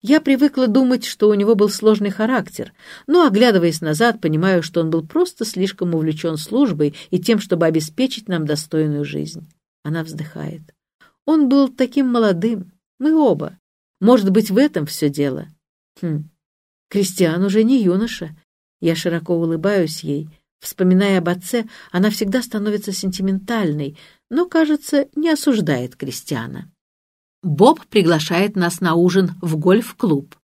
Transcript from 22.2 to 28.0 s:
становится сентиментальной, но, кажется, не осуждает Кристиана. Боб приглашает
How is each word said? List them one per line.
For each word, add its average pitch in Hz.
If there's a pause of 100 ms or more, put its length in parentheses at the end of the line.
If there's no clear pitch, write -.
становится 208
сентиментальной, 190 (320)
но, 349
кажется, 302
не 311
осуждает 156
Кристиана. - (720)
Боб 185
приглашает 175